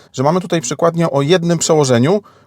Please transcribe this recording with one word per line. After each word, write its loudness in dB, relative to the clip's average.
że -6
mamy 0
tutaj -4
przykładnię -2
o 0
jednym 0
przełożeniu, 2